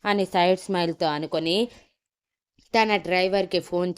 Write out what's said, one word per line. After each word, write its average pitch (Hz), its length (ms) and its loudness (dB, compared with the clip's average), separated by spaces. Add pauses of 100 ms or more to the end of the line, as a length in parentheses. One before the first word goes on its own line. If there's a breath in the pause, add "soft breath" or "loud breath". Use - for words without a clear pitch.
అని 202 200 0
సైడ్ 185 340 2
స్మైల్తో 170 480 -2
అనుకొని 160 500 -2 (1160 loud breath)
తన 220 220 2
డ్రైవర్కి 185 640 0
ఫోన్ 180 380 -4